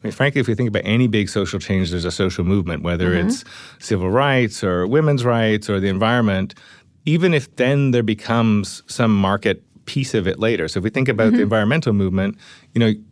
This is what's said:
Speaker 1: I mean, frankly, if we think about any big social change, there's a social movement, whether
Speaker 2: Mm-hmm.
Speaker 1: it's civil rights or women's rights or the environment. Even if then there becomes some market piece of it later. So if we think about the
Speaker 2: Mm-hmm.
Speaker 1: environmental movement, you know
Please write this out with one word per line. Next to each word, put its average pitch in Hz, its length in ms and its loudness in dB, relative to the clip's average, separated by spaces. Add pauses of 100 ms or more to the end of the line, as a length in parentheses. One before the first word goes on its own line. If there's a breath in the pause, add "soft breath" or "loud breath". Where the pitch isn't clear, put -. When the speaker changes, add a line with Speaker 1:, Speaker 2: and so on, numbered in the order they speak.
Speaker 1:
I - 60 -6
mean, 104 60 -6
frankly, 139 260 0
if 123 80 0
we 113 80 0
think 120 140 -2
about 104 160 -2
any 120 220 2
big 104 200 0
social 98 320 -4
change, 92 320 -2
there's 87 140 -4
a 80 60 -2
social 92 340 -2
movement, 87 380 0
whether 87 280 0
Speaker 2:
Mm-hmm. 90 160 0
Speaker 1:
it's 247 160 -4 (360 loud breath)
civil 92 300 -2
rights 127 540 0
or 90 240 0
women's 143 380 2
rights 110 440 0
or 98 120 0
the 98 80 0
environment. 101 680 0 (500 loud breath)
Even 165 280 2
if 139 240 -2
then 135 340 2
there 120 120 2
becomes 110 840 0
some 113 260 0
market 101 480 0 (240)
piece - 280 -4
of 95 140 0
it 92 100 -2
later. 101 300 0
So - 100 -6
if 90 60 -4
we 107 80 -2
think 131 180 -2
about 113 220 2
the 123 60 2
Speaker 2:
Mm-hmm. - 40 2
Speaker 1:
environmental 110 520 2
movement, 95 440 -2 (380 loud breath)
you 120 40 0
know 110 140 2 (180)